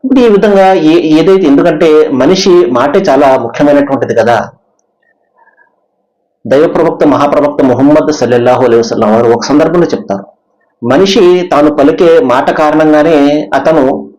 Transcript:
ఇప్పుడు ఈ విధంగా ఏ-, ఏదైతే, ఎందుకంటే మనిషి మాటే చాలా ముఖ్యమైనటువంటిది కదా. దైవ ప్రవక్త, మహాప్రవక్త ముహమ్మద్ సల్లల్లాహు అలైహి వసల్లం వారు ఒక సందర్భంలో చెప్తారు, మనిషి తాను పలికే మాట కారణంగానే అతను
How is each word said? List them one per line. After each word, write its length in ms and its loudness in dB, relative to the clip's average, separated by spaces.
ఇప్పుడు 160 0
ఈ 80 4
విధంగా 440 2
ఏ-, 480 2
ఏదైతే, 260 2
ఎందుకంటే 640 2
మనిషి 420 0
మాటే 480 0
చాలా 400 0
ముఖ్యమైనటువంటిది 760 -2
కదా. 340 -2
దైవ 220 0
ప్రవక్త, 380 -2
మహాప్రవక్త 580 -2
ముహమ్మద్ 480 0
సల్లల్లాహు 520 0
అలైహి 160 2
వసల్లం 320 -2
వారు 140 0
ఒక 180 0
సందర్భంలో 420 0
చెప్తారు, 380 -8
మనిషి 680 2
తాను 220 0
పలికే 460 2
మాట 300 -2
కారణంగానే 1040 0
అతను 640 -2